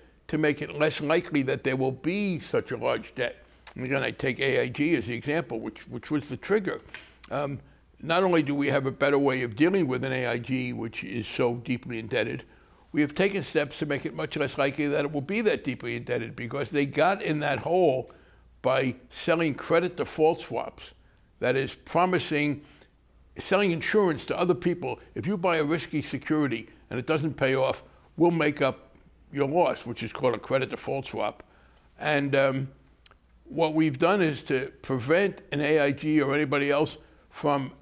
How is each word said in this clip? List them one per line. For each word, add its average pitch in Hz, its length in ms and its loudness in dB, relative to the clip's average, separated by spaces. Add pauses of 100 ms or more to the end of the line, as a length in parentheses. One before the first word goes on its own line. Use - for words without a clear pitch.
(280)
to 156 100 0
make 151 240 2
it - 160 -8
less 156 240 0
likely 151 420 0
that 131 200 -2
there 131 140 0
will 131 140 0
be 180 480 -2
such - 300 -2
a 123 80 -4
large 117 380 -2
debt. - 280 -4 (320)
And 127 100 -6
again, 135 180 0
I 120 80 -2
take 127 280 -4
A 131 220 2
I 127 60 0
G 147 280 0
as 110 120 -2
the 120 80 -4
example, 143 440 -4
which, 113 280 -10
which 120 240 -12
was 147 180 -2
the 127 80 -8
trigger. 185 420 -2 (520)
Um, 139 280 -4 (420)
not 165 220 2
only 170 200 4
do 143 100 -2
we 143 140 0
have 135 180 2
a 131 60 0
better 143 260 2
way 135 240 2
of 117 140 -4
dealing 170 320 4
with 123 160 0
an 131 100 -2
A 127 140 -2
I 120 120 0
G, 127 340 -2
which 113 300 -8
is 113 240 -6
so 120 280 0
deeply 120 440 -6
indebted, 117 440 -2 (480)
we 147 100 2
have 147 120 0
taken 190 300 0
steps 147 360 -2
to 160 60 -2
make 143 200 -2
it 151 100 -8
much 156 220 -6
less 143 200 -2
likely 147 300 0
that 143 180 0
it 147 60 -6
will 147 100 -2
be 202 200 -2
that 190 220 2
deeply 120 320 -4
indebted, 120 400 -4
because 120 340 -6
they 143 160 0
got 170 360 2
in 156 180 -2
that 143 200 0
hole 151 520 2 (500)
by 131 340 2 (140)
selling 165 440 0
credit 175 440 0
default 160 440 0
swaps, - 520 -10 (460)
that 127 160 2
is, 135 180 -2
promising, 156 880 0 (760)
selling 196 340 2
insurance 165 540 2
to 139 140 -2
other 175 160 4
people. 170 440 -2 (160)
If 110 120 -4
you 202 100 0
buy 175 200 2
a 156 60 2
risky 151 380 -2
security 135 680 -2 (200)
and 120 100 -4
it 123 60 -6
doesn't 156 280 0
pay 131 220 2
off, 131 280 0 (320)
we'll 170 160 4
make 151 300 0
up - 340 0 (360)
your 139 160 0
loss, 165 380 2
which 123 160 -8
is 117 120 -6
called 127 220 2
a 101 40 -6
credit 127 300 -2
default 135 380 -6
swap. 107 360 -6 (560)
And, 143 360 0
um, 135 320 2 (760)
what 156 300 0
we've 156 240 2
done 180 240 4
is 151 220 2
to 131 280 -2 (100)
prevent 160 600 0 (100)
an 151 100 -2
A 151 180 4
I 143 120 4
G 151 300 2
or 135 140 2
anybody 143 340 2
else 143 280 2 (320)
from, 143 420 0 (100)